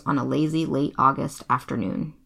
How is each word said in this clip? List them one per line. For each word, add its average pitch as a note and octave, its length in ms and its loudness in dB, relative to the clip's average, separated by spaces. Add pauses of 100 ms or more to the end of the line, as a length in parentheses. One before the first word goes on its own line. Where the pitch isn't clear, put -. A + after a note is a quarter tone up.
on D3 120 2
a B2 60 0
lazy D3+ 420 0
late C#3+ 320 0
August C3+ 520 2
afternoon. B2+ 640 -2 (120)